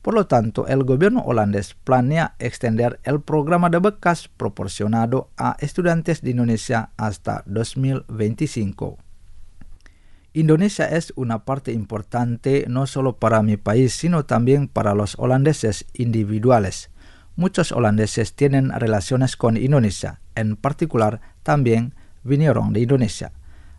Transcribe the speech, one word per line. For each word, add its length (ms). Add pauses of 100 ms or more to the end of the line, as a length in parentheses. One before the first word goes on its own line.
Por 140
lo 120
tanto, 400
el 180
gobierno 380
holandés 520
planea 640
extender 680
el 160
programa 500
de 80
becas 500
proporcionado 1080
a 220
estudiantes 600
de 100
Indonesia 680
hasta 480
dos 320
mil 300
veinticinco. 920 (1400)
Indonesia 520
es 300
una 280
parte 280
importante 960
no 180
solo 320
para 240
mi 140
país, 380
sino 320
también 420
para 260
los 240
holandeses 760
individuales. 960 (460)
Muchos 360
holandeses 640
tienen 360
relaciones 680
con 200
Indonesia, 640 (140)
en 220
particular 640 (220)
también 520 (300)
vinieron 500
de 60
Indonesia. 520 (460)